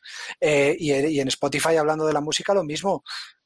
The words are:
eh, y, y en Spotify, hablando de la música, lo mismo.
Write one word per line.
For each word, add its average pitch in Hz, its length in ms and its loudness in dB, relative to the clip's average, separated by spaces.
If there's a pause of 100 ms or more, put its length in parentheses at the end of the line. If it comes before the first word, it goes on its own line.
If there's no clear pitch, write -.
(400)
eh, 147 380 4
y, 151 140 0
y 143 280 2
en 131 80 0
Spotify, 147 480 0
hablando 156 280 2
de 156 80 2
la 147 80 0
música, 151 320 -2
lo 196 120 2
mismo. 165 400 -2 (420)